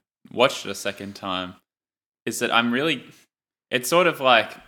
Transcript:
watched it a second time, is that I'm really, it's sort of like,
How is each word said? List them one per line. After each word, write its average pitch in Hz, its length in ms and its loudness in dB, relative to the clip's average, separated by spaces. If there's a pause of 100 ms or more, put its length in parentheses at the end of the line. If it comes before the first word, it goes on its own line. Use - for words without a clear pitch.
(320)
watched 127 340 0
it 101 40 -6
a 98 40 -8
second 101 400 -10
time, 92 400 -8 (720)
is 113 140 -6
that 117 120 -2
I'm 117 200 2
really, 139 320 -2 (680)
it's 123 180 -2
sort 175 180 4
of 143 140 -2
like, 120 340 4 (140)